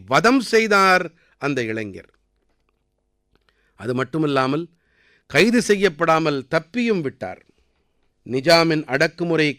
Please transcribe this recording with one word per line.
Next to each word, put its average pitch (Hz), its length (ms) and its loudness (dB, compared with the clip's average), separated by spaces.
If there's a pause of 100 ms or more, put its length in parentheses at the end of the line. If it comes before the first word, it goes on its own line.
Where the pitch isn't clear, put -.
வதம் 175 360 2
செய்தார் 196 640 2 (360)
அந்த 139 220 -4
இளைஞர். 110 460 -10 (1700)
அது 120 160 -6
மட்டுமில்லாமல் 143 680 -2 (640)
கைது 220 320 2
செய்யப்படாமல் 160 880 0
தப்பியும் 208 540 -2
விட்டார். 107 420 -10 (840)
நிஜாமின் 156 580 2
அடக்குமுறை 156 720 -2